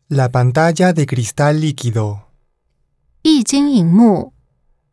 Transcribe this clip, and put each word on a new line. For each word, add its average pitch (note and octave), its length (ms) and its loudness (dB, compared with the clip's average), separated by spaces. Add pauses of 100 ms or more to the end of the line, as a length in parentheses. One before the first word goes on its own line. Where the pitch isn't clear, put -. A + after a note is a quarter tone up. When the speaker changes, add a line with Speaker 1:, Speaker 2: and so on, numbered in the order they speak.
(100)
Speaker 1:
La C3+ 180 0
pantalla D#3 640 0
de D#3 140 -2
cristal C#3 520 -2
líquido. A2+ 600 -4 (1040)
Speaker 2:
液 D#4 200 2
晶 C#4 280 -2
萤 G3+ 160 2
幕。 G3 480 2 (580)